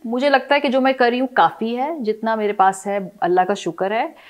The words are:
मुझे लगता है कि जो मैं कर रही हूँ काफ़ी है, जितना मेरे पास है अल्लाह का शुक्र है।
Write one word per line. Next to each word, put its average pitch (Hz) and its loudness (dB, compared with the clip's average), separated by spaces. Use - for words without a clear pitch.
मुझे 247 0
लगता 269 2
है 285 4
कि 285 0
जो 262 2
मैं 262 2
कर 247 2
रही 247 0
हूँ 262 -2
काफ़ी 226 0
है, 277 -4
जितना 220 -2
मेरे 208 -2
पास 190 2
है 202 -4
अल्लाह 180 2
का 190 -2
शुक्र 190 -6
है। 269 -4